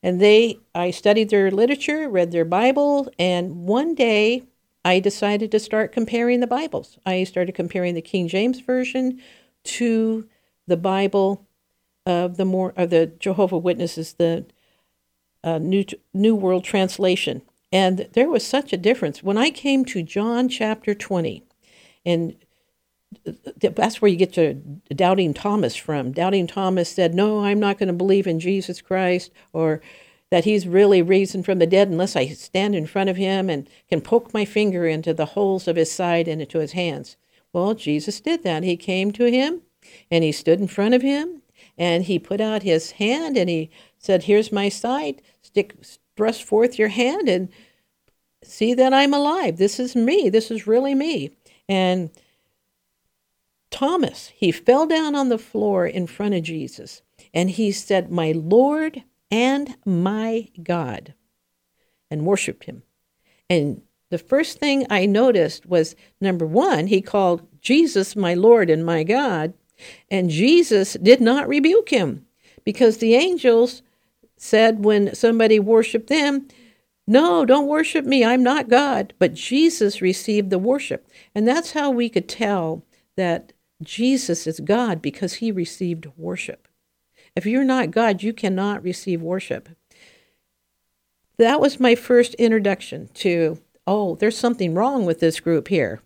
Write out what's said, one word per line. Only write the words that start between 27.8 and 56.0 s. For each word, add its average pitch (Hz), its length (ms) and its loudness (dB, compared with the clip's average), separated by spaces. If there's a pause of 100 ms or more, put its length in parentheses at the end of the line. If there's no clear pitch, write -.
believe 190 360 2
in 160 120 -2
Jesus 185 420 -4
Christ, 180 500 -2 (200)
or 160 300 -2 (480)
that 175 160 2
he's 202 220 0
really 190 340 6
risen 190 420 0
from 190 160 -2
the 165 80 6
dead 190 220 4
unless 180 260 -2
I 139 120 0
stand 196 480 -4
in 160 100 -2
front 196 240 -2
of 180 80 -4
him 190 320 -2
and 143 180 -6 (220)
can 170 100 0
poke 233 340 -2
my 214 120 -2
finger 202 420 -2
into 160 260 -2
the 156 120 -2
holes 196 420 -2
of 170 80 0
his 165 160 0
side 170 380 -2
and 156 120 -6
into 160 180 -6
his 151 140 -6
hands." 160 440 -6 (340)
Well, 185 220 -2
Jesus 208 480 -4
did 330 220 -4
that. 165 200 -4
He 180 140 -2
came 190 360 -2
to 240 160 0
him, 285 340 -2 (460)
and 165 140 2
he 151 80 0
stood 165 300 0
in 196 60 -4
front 208 260 0
of 254 80 4
him, 285 400 -4 (360)
and 170 280 0
he 175 140 -2
put 202 200 -6
out 214 240 -4
his 165 280 0
hand, 277 440 -4
and 185 140 0
he 160 200 -4 (280)
said, 185 260 0
"Here's 214 280 2
my 202 180 -2
side. 277 520 -6 (200)
Stick, - 340 -4 (400)
thrust 226 300 -4
forth 233 340 0
your 214 80 2
hand 254 400 -2
and 180 220 0 (920)
see 226 320 -2
that 262 200 4
I'm 277 200 4
alive. 285 440 0
This 202 240 0
is 254 160 -4
me. 262 320 2
This 220 200 0
is 220 160 -8
really 262 300 2
me." 269 360 -4 (360)
And 185 420 0 (1600)
Thomas, - 640 -4
he 190 180 0
fell 277 360 2
down 320 260 -2
on 277 140 0
the 233 100 0
floor 202 480 -2
in 175 220 -6